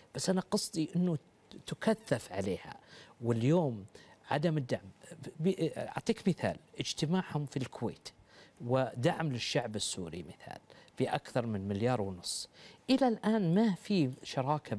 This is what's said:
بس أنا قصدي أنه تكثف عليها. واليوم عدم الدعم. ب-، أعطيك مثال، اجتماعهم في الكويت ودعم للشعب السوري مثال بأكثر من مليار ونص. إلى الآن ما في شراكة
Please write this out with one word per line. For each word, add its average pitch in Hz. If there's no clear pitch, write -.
بس -
أنا 185
قصدي -
أنه 175
تكثف -
عليها. -
واليوم 120
عدم 156
الدعم. 123
ب-، 165
أعطيك -
مثال، 113
اجتماعهم 151
في -
الكويت -
ودعم 131
للشعب 120
السوري 90
مثال -
بأكثر -
من 101
مليار 110
ونص. 95
إلى 262
الآن 208
ما 208
في 160
شراكة 139